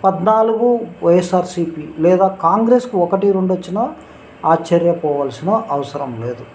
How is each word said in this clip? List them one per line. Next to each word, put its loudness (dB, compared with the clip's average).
పద్నాలుగు 2
వైఎస్ఆర్సీపీ 0
లేదా 4
కాంగ్రెస్కు 2
ఒకటి 2
రెండు 0
వచ్చినా -4
ఆశ్చర్యపోవాల్సిన 0
అవసరం -6
లేదు. -8